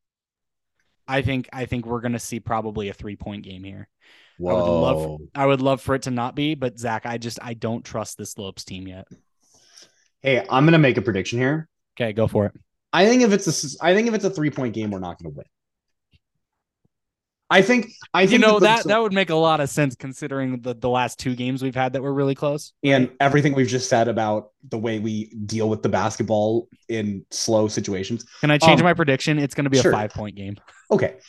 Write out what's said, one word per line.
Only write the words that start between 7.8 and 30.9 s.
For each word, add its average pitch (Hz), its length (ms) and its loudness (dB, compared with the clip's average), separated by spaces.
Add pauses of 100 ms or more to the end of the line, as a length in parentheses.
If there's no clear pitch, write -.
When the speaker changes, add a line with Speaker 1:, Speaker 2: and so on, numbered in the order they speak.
Speaker 1:
trust - 320 -10
this - 220 -14
Lopes 98 260 -14
team 92 240 -14
yet. 92 180 -18 (1160)
Speaker 2:
Hey, 127 260 2
I'm 131 180 4
gonna 165 120 6
make 127 200 6
a 107 40 -2
prediction 104 360 -4
here. 147 300 -2 (300)
Speaker 1:
Okay, 113 140 -4
go 110 140 0
for 101 200 0
it. - 60 -4 (400)
Speaker 2:
I 180 140 6
think 247 160 6
if 202 100 4
it's 196 140 0
a 165 40 -2
s-, 143 300 -4
I 175 140 4
think 226 140 2
if 220 60 -2
it's 208 100 -2
a 190 60 2
three-point 139 440 -4
game, 110 160 -4
we're 95 80 -6
not 90 220 -10
gonna 78 140 -12
win. 69 120 -18 (2000)
I 190 100 8
think, 233 280 2 (240)
I 180 80 4
Speaker 1:
You 190 60 6
Speaker 2:
think 233 140 6
Speaker 1:
know, 214 180 6
Speaker 2:
the 196 60 6
Speaker 1:
that, 226 180 4
that 202 180 2
would 208 100 -2
make 190 180 0
a 160 40 0
lot 160 260 4
of 139 80 0
sense 139 280 -2
considering 135 680 -6
the, 123 100 -6
the 117 160 -4
last 123 300 0
two 127 160 -4
games 127 300 -4
we've 131 100 -4
had 131 200 -2
that 131 80 -4
were 139 120 -4
really 139 220 0
close. 151 360 -6 (120)
Speaker 2:
And 135 340 4
everything 143 360 4
we've 131 120 2
just 127 220 -2
said 117 180 4
about 107 440 -2 (180)
the 117 100 -6
way 110 220 -4
we 107 340 -6 (120)
deal 110 220 -2
with 107 140 -2
the 113 60 0
basketball 107 800 0 (200)
in 104 440 -4
slow 107 340 2
situations. 104 580 -6 (160)
Speaker 1:
Can 147 120 4
I 147 60 4
change 160 220 6
Speaker 2:
Um, 165 40 4
Speaker 1:
my 170 100 4
prediction? 151 460 0
It's 143 160 -4
gonna 143 120 0
be 135 100 4
a 127 40 4
Speaker 2:
sure. 165 100 4
Speaker 1:
five-point 107 440 -4
game. 101 200 -10 (360)